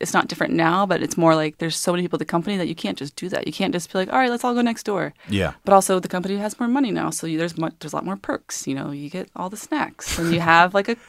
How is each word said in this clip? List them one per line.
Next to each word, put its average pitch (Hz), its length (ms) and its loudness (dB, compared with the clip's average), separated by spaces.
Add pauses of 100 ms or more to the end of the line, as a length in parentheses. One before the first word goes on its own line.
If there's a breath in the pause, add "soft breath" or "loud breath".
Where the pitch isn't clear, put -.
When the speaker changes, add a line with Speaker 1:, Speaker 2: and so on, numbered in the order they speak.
Speaker 1:
it's - 120 -4
not - 140 4
different - 260 -2
now, 165 320 2
but 185 160 2
it's - 160 -4
more 165 200 6
like 156 220 -2
there's 160 180 -4
so - 160 0
many 175 100 0
people 170 140 -2
at - 20 -2
the 156 60 -6
company 175 320 -2
that 180 100 -2
you 165 80 -4
can't 190 240 -6
just 143 160 -12
do - 140 -8
that. - 180 -4
You 156 60 -4
can't 190 200 -2
just 175 200 -6
be 196 60 -2
like, 185 140 -2
"All 254 60 2
right, 254 120 4
let's 240 120 -4
all 247 100 2
go 240 100 2
next 233 200 0
door." 160 320 -4 (140 soft breath)
Speaker 2:
Yeah. 92 240 2 (120)
Speaker 1:
But 196 100 6
also 190 260 6
the 180 80 -4
company 190 300 -4
has 214 200 -6
more 240 100 -2
money 254 220 2
now, 165 200 -2
so 165 180 -6
you, 160 100 -2
there's 165 180 -2
mu-, 160 220 -2
there's 151 140 -14
a 147 40 -4
lot - 80 -4
more 190 120 -4
perks. - 500 -8
You 135 80 -2
know, 139 160 -6
you 143 200 -10
get 185 260 -10
all 180 120 -6
the 202 80 -12
snacks - 640 -6
and 170 160 2
you 170 60 2
have, 170 340 6
like, 202 140 2
a 233 80 0 (120)